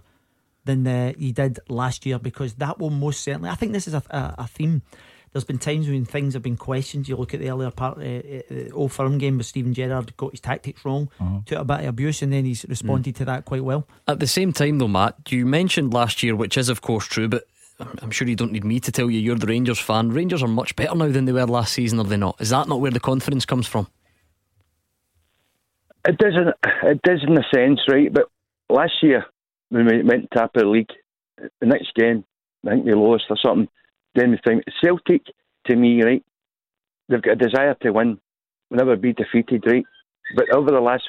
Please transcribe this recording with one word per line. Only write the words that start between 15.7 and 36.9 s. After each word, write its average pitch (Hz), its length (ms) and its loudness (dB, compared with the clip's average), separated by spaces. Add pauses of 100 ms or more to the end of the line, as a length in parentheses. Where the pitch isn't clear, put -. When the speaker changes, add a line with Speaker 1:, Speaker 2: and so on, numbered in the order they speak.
Speaker 2:
last 120 280 0
year, 113 140 0
which 104 220 -2
is 127 100 2
of 123 140 -2
course 110 240 -2
true, 113 240 -2
but 117 160 -2 (340)
I'm, - 220 -14
I'm 110 100 -10
sure 123 160 -4
you 120 80 0
don't 117 160 -2
need 107 140 -6
me 113 160 -2
to - 100 -6
tell 120 180 0
you, 113 100 0
you're 117 180 0
the 107 100 -2
Rangers 120 320 0
fan. 113 300 0
Rangers 165 340 -2
are 120 60 0
much 113 260 -2
better - 200 -2
now 160 140 2
than 135 160 2
they 131 60 0
were 127 140 2
last 117 280 0
season, 117 260 0
are 110 60 0
they 101 120 -2
not? 95 240 -2
Is 104 80 -2
that 135 180 0
not 135 140 -2
where 135 100 0
the 117 80 -2
confidence 131 460 -2
comes 123 220 -2
from? 107 200 -4 (2250)
Speaker 3:
It 175 100 2
doesn't. 175 380 4 (280)
It 147 200 2
does 180 240 2
in 160 100 6
a 127 60 4 (100)
sense, 131 340 4
right? 139 240 4
But - 180 2 (400)
last 156 240 2 (100)
year 135 220 4 (440)
when 117 160 4
we 113 160 4
went 120 300 2
top 113 240 0
of 117 80 6
the 101 40 4
league, 110 220 2 (480)
the - 300 -6
next 127 260 2
game, 113 300 2 (420)
I 107 60 -4
think - 140 2
we 95 80 4
lost 107 360 4
or 107 80 -2
something. 110 300 2 (480)
Then 123 160 4
we 113 120 2
think 113 200 2 (200)
Celtic, 175 380 4 (460)
to 123 80 4
me, 120 260 6
right, 120 220 2 (840)